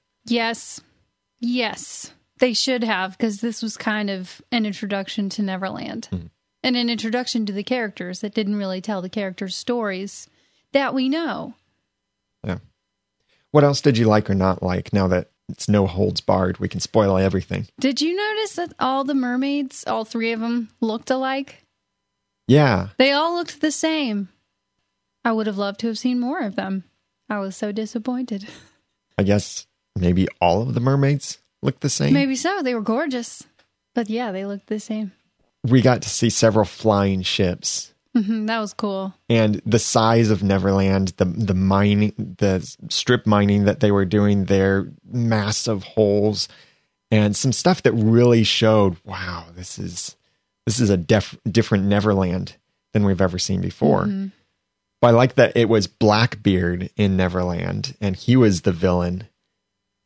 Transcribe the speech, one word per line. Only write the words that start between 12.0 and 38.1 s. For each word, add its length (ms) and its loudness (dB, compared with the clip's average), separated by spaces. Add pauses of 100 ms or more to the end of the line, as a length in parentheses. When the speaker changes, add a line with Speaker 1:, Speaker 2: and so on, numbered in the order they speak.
Speaker 2:
What 100 8
else 160 4
did 180 4
you 100 4
like 220 4
or 60 0
not 260 2
like 300 -4
now 160 2
that 220 0 (180)
it's 220 -6
no 180 4
holds 320 -2
barred? 380 0
We 100 -4
can 140 -8
spoil 360 2
everything. 500 -2 (120)
Speaker 1:
Did 220 -2
you 140 -2
notice 420 -4
that 220 -8
all 260 -2
the 100 -2
mermaids, 720 -4
all 160 -4
three 300 -4
of 100 -6
'em, 240 -4 (140)
looked 280 -4
alike? 540 -4 (840)
Speaker 2:
Yeah. 500 4
Speaker 1:
They 160 4
all 220 0
looked 260 -8
the 100 0
same. 560 -2 (960)
I 80 0
would 160 -2
have 100 -4
loved 240 -4
to 60 -2
have 100 -6
seen 220 -2
more 220 -4
of 160 -6
them. 260 -4 (460)
I 100 -6
was 160 -6
so 160 -6
disappointed. 760 -6 (680)
Speaker 2:
I 60 2
guess 420 0 (300)
maybe 320 2 (140)
all 220 4
of 100 -4
the 80 -2
mermaids 560 0 (240)
looked 200 -2
the 80 -2
same? 240 0
Speaker 1:
Maybe 220 2
so. 260 -2
They 140 -2
were 60 -4
gorgeous. 640 -4 (520)
But 140 -2
yeah, 240 -4
they 120 -6
looked 220 -10
the 120 -6
same. 340 -8 (500)
Speaker 2:
We 180 6
got 200 4
to 80 -8
see 200 0
several 360 4
flying 560 0
ships. 720 -4 (240)